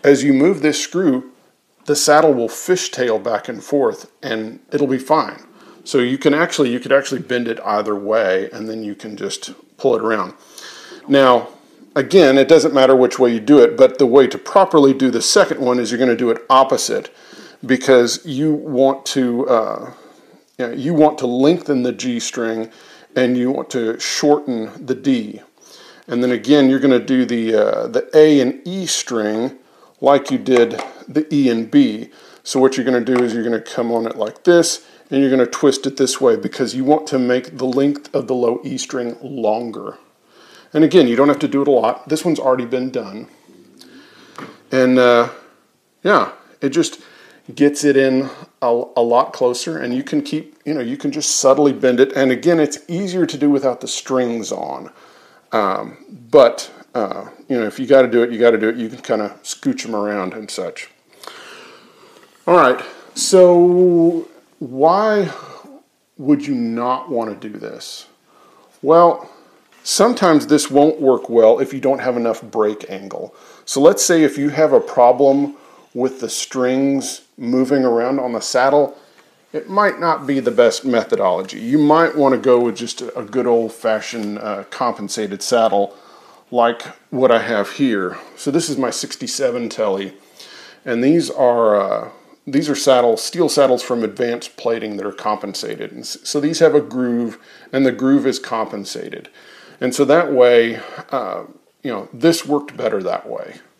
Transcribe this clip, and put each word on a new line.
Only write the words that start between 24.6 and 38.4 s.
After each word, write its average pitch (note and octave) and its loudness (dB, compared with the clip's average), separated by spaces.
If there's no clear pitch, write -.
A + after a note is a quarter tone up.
the C3 -4
D. G#2+ -4
And A#2+ -4
then B2+ 0
again, C3 4
you're C3+ 0
gonna C3 4
do B2+ 0
the, A2+ -2
uh, G#2+ 0
the A#2+ -4
A D#3 6
and B2+ -4
E F3+ -8
string A2+ -4
like C#3 2
you B2+ -2
did A#2 2
the D3+ -4
E C#3 2
and A2+ -2
B. A2+ 2
So - -4
what C3 4
you're B2 -4
gonna B2 0
do B2 0
is A#2 -2
you're A#2 -4
gonna A2+ -4
come A#2 -6
on A2+ -2
it A2+ -8
like G#2+ -8
this, E3+ 2
and C3+ 0
you're C#3 2
gonna C3 2
twist C#3 0
it C3+ -6
this - -2
way A#2+ 4
because G#2 -6
you C3 -4
want D3+ 0
to C3+ -2
make B2+ -2
the C3 -4
length C#3+ -2
of B2+ -4
the C3 -2
low A#2+ -2